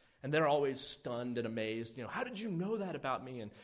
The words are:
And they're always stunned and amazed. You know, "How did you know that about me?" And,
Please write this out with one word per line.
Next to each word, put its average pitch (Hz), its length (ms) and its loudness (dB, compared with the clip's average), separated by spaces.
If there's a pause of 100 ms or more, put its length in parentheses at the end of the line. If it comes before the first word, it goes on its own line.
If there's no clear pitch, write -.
(240)
And 135 80 -2
they're 156 160 6
always 143 320 4
stunned 123 560 -2
and 117 100 0
amazed. 113 520 -2
You 123 60 -6
know, 104 40 -8
"How 240 160 -2
did 247 160 -6
you 220 100 -2
know 190 280 0
that 185 180 -4
about 131 260 -2
me?" 127 180 -8
And, 104 120 -10 (120)